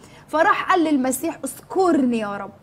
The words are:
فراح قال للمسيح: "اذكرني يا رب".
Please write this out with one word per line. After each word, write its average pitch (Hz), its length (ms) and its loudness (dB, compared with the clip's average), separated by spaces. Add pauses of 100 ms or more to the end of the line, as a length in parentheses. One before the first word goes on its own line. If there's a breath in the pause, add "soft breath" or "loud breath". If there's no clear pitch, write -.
(280 loud breath)
فراح 339 420 0
قال 359 140 4
للمسيح: 285 600 -2
"اذكرني 277 720 0
يا 202 180 -6
رب". 196 140 -12 (120)